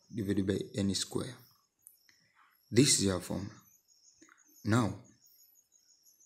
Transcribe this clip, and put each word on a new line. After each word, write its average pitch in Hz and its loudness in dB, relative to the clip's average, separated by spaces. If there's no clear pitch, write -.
divided 98 -2
by 98 -2
n 98 0
square. - -6
This 123 6
is 98 2
our 92 0
formula. - -8
Now, 107 2